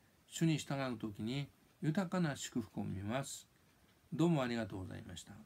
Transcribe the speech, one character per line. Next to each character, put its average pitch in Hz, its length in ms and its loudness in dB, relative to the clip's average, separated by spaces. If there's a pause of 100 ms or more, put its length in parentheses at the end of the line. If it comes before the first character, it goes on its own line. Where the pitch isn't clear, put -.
(280)
主 - 180 0
に 160 120 6
従 - 180 -2 (160)
う 113 60 -4
と 110 120 -4
き 101 120 -8
に 135 260 -2 (340)
豊 156 260 2
か 185 120 0
な 151 160 2
祝 - 260 -4
福 - 200 -6
を - 20 0
見 101 200 -4
ま 123 200 0
す。 - 240 -10 (640)
ど 156 140 4
う 175 40 8
も 156 120 6
あ 123 60 2
り 120 80 2
が 117 100 2
と 107 120 -6
う - 20 -4
ご 92 60 -6
ざ 98 120 -8
い 104 100 -10
ま 90 80 -10
し - 80 -14
た。 104 100 -16 (120)